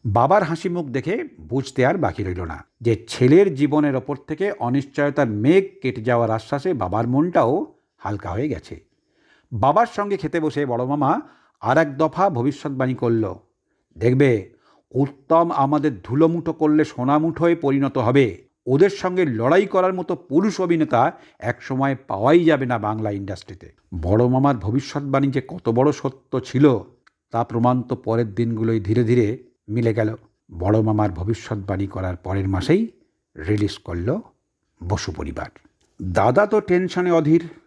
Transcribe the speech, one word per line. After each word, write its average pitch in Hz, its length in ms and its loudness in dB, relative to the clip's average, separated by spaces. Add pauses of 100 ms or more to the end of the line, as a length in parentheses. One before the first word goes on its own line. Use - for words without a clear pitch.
বাবার 135 360 4
হাসি 165 260 -4
মুখ 170 180 -4
দেখে 156 380 -4 (160)
বুঝতে 127 460 -2
আর 147 100 2
বাকি 107 280 -4
রইল 90 160 -6
না 80 240 -10 (160)
যে 113 280 0
ছেলের 160 460 4
জীবনের 143 420 0
ওপর 135 200 -6
থেকে 190 360 -6
অনিশ্চয়তার 139 760 0
মেঘ 131 380 2 (180)
কেটে 120 200 -6
যাওয়ার 117 280 2
আশ্বাসে 139 440 -4
বাবার 107 340 -2
মনটাও 156 640 0 (220)
হালকা 98 340 -8
হয়ে 120 180 -4
গেছে। - 360 -12 (680)
বাবার 147 340 2
সঙ্গে 202 300 -4
খেতে 165 240 -4
বসে 147 260 -2
বড় 123 180 -2
মামা 147 360 0 (400)
আর 123 180 2
এক 147 180 0
দফা 160 340 0
ভবিষ্যৎবাণী 131 640 -2
করল, 110 400 0 (640)
"দেখবে, 123 520 2 (400)
উত্তম 160 600 0
আমাদের 139 520 0
ধুলোমুঠো 165 500 2
করলে 151 320 2
সোনামুঠোয় 156 720 0
পরিণত 139 420 0
হবে। 123 460 2 (220)
ওদের 151 240 4
সঙ্গে 185 340 -2
লড়াই 139 420 2
করার 185 280 0
মতো 180 220 -6
পুরুষ 190 440 -2
অভিনেতা 156 520 2 (260)
একসময় 135 580 -4 (120)
পাওয়াই 131 360 4
যাবে 143 220 2
না 120 120 -2
বাংলা 107 320 -4
ইন্ডাস্ট্রিতে।" 98 600 -10 (300)
বড় 110 260 4
মামার 131 280 2
ভবিষ্যৎবাণী 135 720 -2
যে 135 200 -2
কত 170 200 -8
বড় 127 240 4
সত্য - 480 -8
ছিল, 127 380 4 (520)
তা 117 140 -2
প্রমাণ 120 380 0
তো 113 140 -8
পরের 110 380 -2
দিনগুলোই 113 460 -2
ধীরে 110 240 0
ধীরে 117 340 2 (300)
মিলে 113 260 0
গেল। 110 220 -2 (420)
বড় 104 240 2
মামার 107 280 0
ভবিষ্যৎবাণী 98 760 -6
করার 92 300 -8
পরের 95 320 -4
মাসেই 165 400 0 (600)
রিলিজ 104 300 -2
করল 92 420 -6 (680)
বসু - 240 -4
পরিবার। 78 340 -10 (560)
দাদা 104 440 2
তো 208 140 0
টেনশনে 180 500 0
অধীর। 165 380 2 (180)